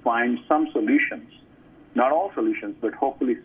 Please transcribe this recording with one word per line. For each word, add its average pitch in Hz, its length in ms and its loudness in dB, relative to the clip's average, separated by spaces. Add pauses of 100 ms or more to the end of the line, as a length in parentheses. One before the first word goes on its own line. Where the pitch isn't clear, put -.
find 120 360 0 (100)
some 156 240 2
solutions, - 580 0 (640)
not 127 160 4
all 185 220 0
solutions, - 480 -2
but 110 120 -2
hopefully 131 520 -2